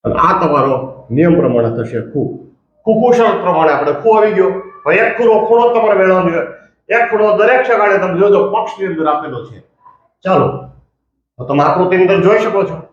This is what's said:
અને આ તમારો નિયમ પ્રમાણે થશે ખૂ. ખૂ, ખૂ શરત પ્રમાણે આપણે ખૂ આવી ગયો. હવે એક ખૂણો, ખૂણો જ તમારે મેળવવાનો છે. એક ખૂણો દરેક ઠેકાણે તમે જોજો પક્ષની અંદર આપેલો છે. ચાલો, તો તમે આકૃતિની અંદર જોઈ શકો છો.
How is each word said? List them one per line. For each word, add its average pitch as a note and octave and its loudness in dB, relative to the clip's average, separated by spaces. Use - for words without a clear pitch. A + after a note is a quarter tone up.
અને - -4
આ F#3+ 2
તમારો C#3 0
નિયમ E3 2
પ્રમાણે A#2 0
થશે A2+ -6
ખૂ. C3 -4
ખૂ, A3 2
ખૂ A#3+ 2
શરત A#3 2
પ્રમાણે D#3+ 0
આપણે D3 -2
ખૂ A3 2
આવી G#3+ 2
ગયો. F#3 2
હવે E3+ 0
એક - -2
ખૂણો, A3+ 2
ખૂણો A#3 4
જ A#3 0
તમારે A3 2
મેળવવાનો F#3 2
છે. D3 -4
એક A#3 2
ખૂણો G#3+ 2
દરેક B3+ 4
ઠેકાણે G#3 0
તમે F3 -2
જોજો G3+ 4
પક્ષની G3 -4
અંદર D#3+ -4
આપેલો D3 -6
છે. G2 -20
ચાલો, F#3 0
તો - -12
તમે C#3 0
આકૃતિની F3+ 2
અંદર F#3 2
જોઈ A3 4
શકો G3 -2
છો. - -10